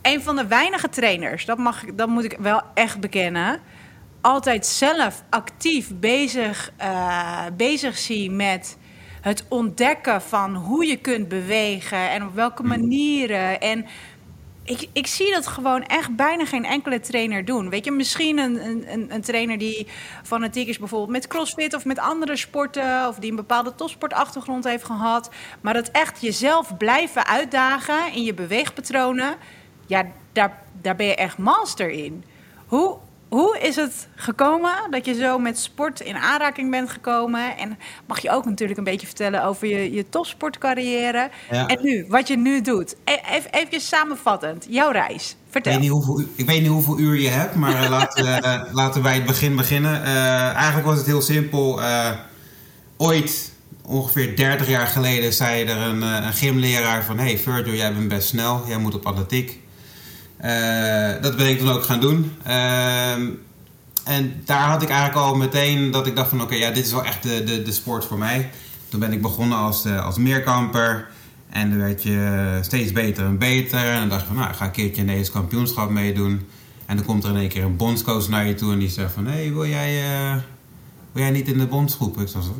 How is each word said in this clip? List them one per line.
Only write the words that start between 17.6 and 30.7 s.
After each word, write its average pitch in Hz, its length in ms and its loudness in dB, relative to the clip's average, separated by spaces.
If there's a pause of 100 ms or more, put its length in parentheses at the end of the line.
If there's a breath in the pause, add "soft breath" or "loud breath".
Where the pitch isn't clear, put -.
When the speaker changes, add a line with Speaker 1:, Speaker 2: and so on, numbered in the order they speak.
Speaker 1:
Weet 202 160 -4
je, 285 60 -2
misschien 294 460 0
een, 247 280 0
een, 226 280 -6
een, 214 200 -6
een 220 80 -4
trainer 233 360 -2
die 214 300 -4 (360 loud breath)
fanatiek 233 440 -4
is 233 120 -6
bijvoorbeeld 208 320 -4
met 254 160 -4
crossfit 311 460 -4
of 285 120 -6
met 262 140 -2
andere 302 380 -2
sporten, 262 680 -2
of 233 80 -6
die 202 140 -8
een 220 60 -4
bepaalde 240 400 0
topsportachtergrond 277 880 -4
heeft 240 200 -2
gehad. 226 460 -2 (320 loud breath)
Maar 208 120 0
dat 233 180 -2
echt 311 300 2
jezelf 240 560 2
blijven 247 500 2
uitdagen 277 840 0
in 233 100 -2
je 220 100 -2
beweegpatronen, 254 1040 -2 (520 loud breath)
ja, 185 180 2 (260)
daar, 202 300 2 (200)